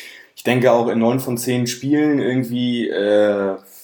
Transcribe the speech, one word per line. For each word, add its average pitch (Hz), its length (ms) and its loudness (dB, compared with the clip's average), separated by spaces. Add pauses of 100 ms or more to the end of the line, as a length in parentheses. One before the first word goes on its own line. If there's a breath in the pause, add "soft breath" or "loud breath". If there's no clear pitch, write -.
(340 loud breath)
ich - 80 -20
denke 123 280 2
auch 117 180 4
in 113 100 -2
neun 120 200 2
von 127 200 -4
zehn 123 280 -2
Spielen 147 540 0
irgendwie, 120 680 -2
äh, 101 680 2 (300 loud breath)